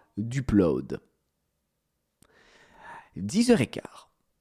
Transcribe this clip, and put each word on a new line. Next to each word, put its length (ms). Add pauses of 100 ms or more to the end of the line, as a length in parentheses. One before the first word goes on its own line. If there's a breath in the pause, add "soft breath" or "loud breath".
(180 soft breath)
d'upload ? » 840 (2250 soft breath)
Dix 340
heures 100
et 60
quart. 420 (320)